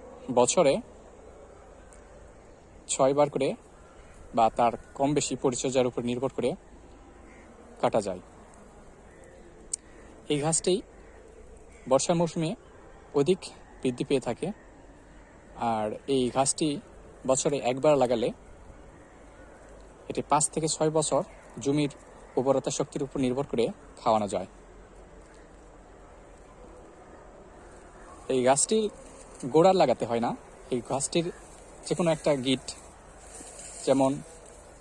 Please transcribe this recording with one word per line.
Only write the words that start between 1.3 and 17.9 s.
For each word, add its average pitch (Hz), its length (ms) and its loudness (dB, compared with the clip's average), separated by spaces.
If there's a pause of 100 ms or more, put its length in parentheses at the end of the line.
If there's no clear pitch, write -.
ছয়বার 143 420 2
করে 143 260 -2 (800)
বা 113 140 4
তার 120 220 2 (240)
কম 139 180 0
বেশি 139 220 -2
পরিচর্যার 127 520 0
উপর 120 160 -4
নির্ভর 123 260 -2
করে 123 260 -2 (1300)
কাটা 120 200 2
যায়। 95 180 -6 (2000)
এই 147 120 0
ঘাসটি 170 400 0 (1080)
বর্ষার 135 260 2
মৌসুমে 170 400 -2 (580)
অধিক 147 240 2 (460)
বৃদ্ধি 127 200 -2
পেয়ে 135 180 0
থাকে, 147 300 -6 (1040)
আর 110 520 -2
এই 131 260 2
ঘাসটি 143 460 0 (480)
বছরে 139 300 0
একবার 131 400 2